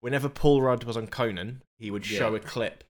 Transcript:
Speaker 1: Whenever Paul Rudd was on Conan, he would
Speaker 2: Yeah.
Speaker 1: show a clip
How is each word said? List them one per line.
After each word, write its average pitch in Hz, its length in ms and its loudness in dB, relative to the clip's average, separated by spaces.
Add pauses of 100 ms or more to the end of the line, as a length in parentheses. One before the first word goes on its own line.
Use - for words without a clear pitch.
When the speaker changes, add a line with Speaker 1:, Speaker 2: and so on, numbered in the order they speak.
Speaker 1:
Whenever 143 280 -2
Paul 143 340 6
Rudd 123 220 2
was 117 120 -6
on 113 120 -4
Conan, 113 540 -4 (160)
he 107 120 -8
would 98 200 -4
Speaker 2:
Yeah. 104 80 -2
Speaker 1:
show 110 160 2
a 107 60 -2
clip - 500 -6